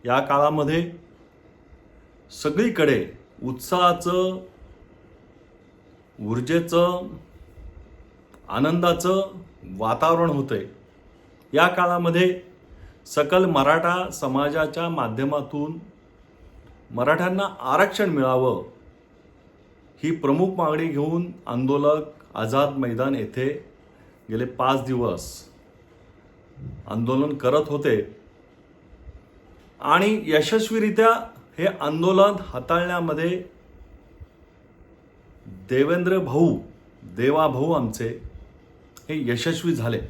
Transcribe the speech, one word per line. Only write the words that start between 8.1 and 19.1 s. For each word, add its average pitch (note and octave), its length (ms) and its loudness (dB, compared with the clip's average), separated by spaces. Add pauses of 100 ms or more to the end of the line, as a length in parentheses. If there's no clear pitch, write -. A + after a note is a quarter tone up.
आनंदाचं F3 720 2 (560)
वातावरण D#3 520 2
होतंय. C3+ 360 -2 (880)
या E3 160 6
काळामध्ये F3 720 2 (680)
सकल F3+ 400 2
मराठा E3 640 2
समाजाच्या D3+ 760 -2
माध्यमातून C#3+ 880 -4 (1120)
मराठ्यांना F3 640 0 (160)
आरक्षण G3 380 2
मिळावं, B2+ 540 0 (1400)